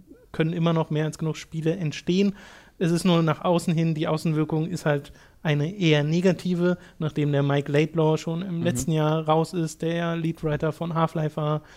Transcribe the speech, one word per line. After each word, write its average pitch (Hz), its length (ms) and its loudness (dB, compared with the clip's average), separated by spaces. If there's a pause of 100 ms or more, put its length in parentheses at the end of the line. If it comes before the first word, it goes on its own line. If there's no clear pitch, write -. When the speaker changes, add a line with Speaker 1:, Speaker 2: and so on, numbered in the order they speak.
(320)
Speaker 1:
können 160 200 0
immer 170 220 2
noch 160 160 0
mehr 151 160 0
als 151 100 -6
genug 156 220 -6
Spiele 160 380 -2
entstehen. 190 580 0 (440)
Es 170 120 2
ist 165 160 2
nur 170 160 6
nach 156 200 0
außen 170 300 2
hin, 165 220 2
die 151 120 -2
Außenwirkung 156 600 0
ist 175 180 -8
halt 147 300 -2 (280)
eine 151 320 0
eher 160 300 2
negative, 175 720 2 (220)
nachdem 147 340 0
der 143 100 2
Mike 143 300 0
Laidlaw 156 460 2
schon 165 240 -6
im 185 160 -6
Speaker 2:
Mhm. 165 60 -2
Speaker 1:
letzten 170 280 0
Jahr 156 340 2
raus 160 280 2
ist, 160 260 -4
der 165 140 -2
ja 170 180 -2
Leadwriter 160 600 -2
von 170 200 -6
Half-Life 160 460 -2
war. 151 240 -2 (140)